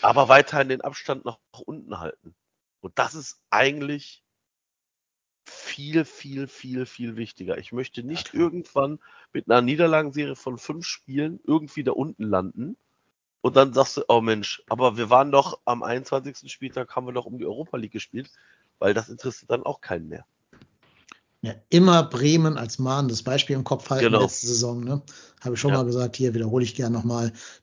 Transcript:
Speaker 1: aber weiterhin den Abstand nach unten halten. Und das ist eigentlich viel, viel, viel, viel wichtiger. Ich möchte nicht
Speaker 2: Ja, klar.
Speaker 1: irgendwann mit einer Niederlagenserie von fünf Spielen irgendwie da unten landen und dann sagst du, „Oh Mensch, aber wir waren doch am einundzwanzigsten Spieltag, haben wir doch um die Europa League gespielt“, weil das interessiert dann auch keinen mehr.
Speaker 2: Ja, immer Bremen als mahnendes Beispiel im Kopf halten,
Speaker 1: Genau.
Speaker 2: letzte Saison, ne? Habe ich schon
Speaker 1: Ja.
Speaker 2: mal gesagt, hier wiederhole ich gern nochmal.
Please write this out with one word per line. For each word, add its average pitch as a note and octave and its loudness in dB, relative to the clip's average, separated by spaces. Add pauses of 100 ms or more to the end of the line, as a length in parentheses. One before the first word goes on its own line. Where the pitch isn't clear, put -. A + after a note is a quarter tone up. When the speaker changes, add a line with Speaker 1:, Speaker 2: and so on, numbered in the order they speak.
Speaker 1:
aber A#2 6
weiterhin C#3 6
den C3 -2
Abstand C#3 -8
nach A#2 -10 (260)
unten G2+ -12
halten. E2+ -12 (460)
Und - -8
das B2+ 0
ist - -16 (100)
eigentlich C#3+ -2 (1200)
viel, D3+ -2
viel, C#3 -10
viel, B2+ -8
viel A#2 -10
wichtiger. F#2 -8
Ich - -14
möchte A#2+ -8
nicht D#3+ -10
Speaker 2:
Ja, - -20
klar. E3 0
Speaker 1:
irgendwann D3+ -2 (340)
mit - -6
einer B2 8
Niederlagenserie D3 0
von B2 -10
fünf E3 -10
Spielen D3+ -6
irgendwie D3+ 0
da B2 0
unten C3+ -6
landen G#2 -2 (640)
und B2 0
dann C3+ 8
sagst C3 2
du, - -6
„Oh A#2 6
Mensch, A2 -2
aber A#2 0
wir A2+ -4
waren C#3 6
doch - 2
am A#2+ -2
einundzwanzigsten C3 -6
Spieltag, B2+ -10
haben B2+ -6
wir B2 -10
doch B2 -6
um B2 -12
die - -8
Europa C3 -8
League A2 -10
gespielt“, - -12 (480)
weil G2+ 2
das A2 -4
interessiert - -12
dann B2 -2
auch - -8
keinen E2+ -8
mehr. D#2+ -16 (1200)
Speaker 2:
Ja, A2 -8 (160)
immer E3+ 8
Bremen D3+ 2
als A#2 -8
mahnendes C3 -2
Beispiel C#3 -2
im C3 -4
Kopf - -4
halten, C3 2
Speaker 1:
Genau. A2 4
Speaker 2:
letzte - 0
Saison, A#2+ -2
ne? C#3+ -4 (380)
Habe B2 -4
ich - -6
schon C#3 2
Speaker 1:
Ja. C3+ 4
Speaker 2:
mal B2+ 0
gesagt, A#2+ -2
hier B2+ 0
wiederhole A2+ 0
ich A#2 -4
gern A#2+ -2
nochmal. A#2 -2 (300)